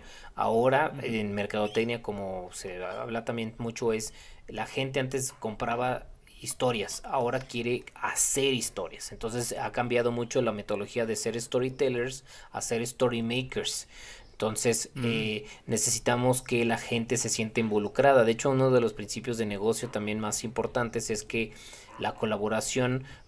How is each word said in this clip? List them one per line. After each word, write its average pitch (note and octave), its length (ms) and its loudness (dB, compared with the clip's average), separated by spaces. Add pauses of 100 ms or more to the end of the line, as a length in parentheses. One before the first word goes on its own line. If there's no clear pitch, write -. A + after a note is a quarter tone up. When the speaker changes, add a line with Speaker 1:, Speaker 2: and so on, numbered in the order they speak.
(360)
Speaker 1:
Ahora, A#2+ 600 4
Speaker 2:
Ujú. C3+ 80 -8
Speaker 1:
en G#2+ 300 -2
mercadotecnia, G#2+ 640 0
como F#2+ 520 -6
se F#2 300 -8
habla A2+ 420 -6
también A2+ 320 -4
mucho, A#2 360 0
es A2 200 -4 (340)
la A2 180 -6
gente C3+ 340 -2
antes B2+ 340 -2
compraba A#2+ 760 -2 (340)
historias, A#2+ 640 -2
ahora B2+ 340 0
quiere A#2+ 460 -2 (100)
hacer - 580 2
historias. - 600 -4
Entonces, A#2 440 -4
ha A#2+ 140 -4
cambiado A#2+ 400 2
mucho A#2+ 300 0
la A2+ 100 2
metodología G#2 540 -2
de A2 100 0
ser A2+ 240 -2
storytellers C3 840 0 (260)
a - 100 -6
ser A#2 200 -2
story A#2+ 420 2
makers. A#2 640 -2 (460)
Entonces, A2 640 0
Speaker 2:
Mm. C3+ 100 -6
Speaker 1:
eh, A2 400 0 (220)
necesitamos B2 760 2
que A#2+ 240 2
la A#2 120 2
gente A#2 380 -2
se A2+ 140 0
sienta A2 320 0
involucrada. A2+ 640 6
De A2+ 80 6
hecho, A#2 160 0
uno C3 220 6
de B2+ 100 8
los A2+ 100 2
principios A2 460 -6
de A2+ 80 0
negocio G#2+ 440 0
también G#2+ 300 -2
más G#2 240 -2
importantes A2+ 680 -2
es G#2+ 120 -2
que A2+ 300 -4 (460)
la - 160 -2
colaboración A2 880 0 (240)